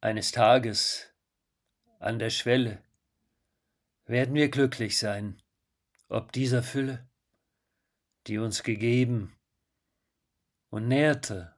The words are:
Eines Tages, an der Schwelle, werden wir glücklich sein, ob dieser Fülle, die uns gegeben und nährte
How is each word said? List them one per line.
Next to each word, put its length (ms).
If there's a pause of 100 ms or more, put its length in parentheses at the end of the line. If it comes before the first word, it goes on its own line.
Eines 300
Tages, 800 (840)
an 200
der 120
Schwelle, 520 (1200)
werden 300
wir 160
glücklich 480
sein, 440 (680)
ob 240
dieser 300
Fülle, 460 (1160)
die 120
uns 240
gegeben 720 (1300)
und 160
nährte 720